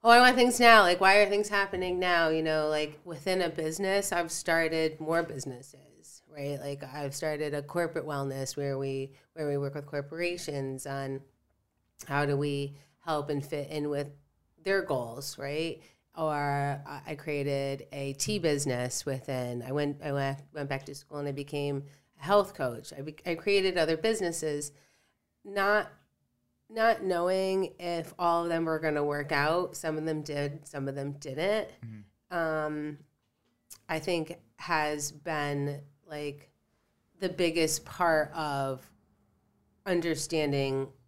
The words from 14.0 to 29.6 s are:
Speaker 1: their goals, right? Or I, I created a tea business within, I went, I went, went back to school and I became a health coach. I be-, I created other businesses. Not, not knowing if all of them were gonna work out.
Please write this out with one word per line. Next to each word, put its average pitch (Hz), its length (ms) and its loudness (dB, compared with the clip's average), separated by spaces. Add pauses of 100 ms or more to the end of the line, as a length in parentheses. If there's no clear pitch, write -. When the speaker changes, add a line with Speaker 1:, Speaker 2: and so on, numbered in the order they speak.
Speaker 1:
their 190 200 0
goals, 131 540 -6
right? 156 460 -6 (340)
Or 156 160 -2 (540)
I, 147 220 -12
I 160 80 -6
created 139 760 -4
a 139 200 -6
tea 208 260 -2
business 139 680 0
within, 127 640 -4
I 131 60 -8
went, 147 280 -2
I 147 120 -6
went, 139 260 -2 (140)
went 143 160 -6
back 139 180 -4
to 147 80 -12
school 147 240 -14
and 143 80 -4
I 143 60 -4
became 143 500 -4 (380)
a 139 40 -18
health 196 300 4
coach. 123 420 -6
I 139 40 -14
be-, 151 160 -12 (100)
I 175 80 0
created 190 420 2
other 160 200 2
businesses. 165 760 -2 (720)
Not, 202 460 2 (800)
not 226 320 4
knowing 190 760 2
if 170 400 -4
all 170 260 4
of 170 40 -2
them 165 160 0
were 160 140 0
gonna 151 260 0
work 147 280 -2
out. 160 440 0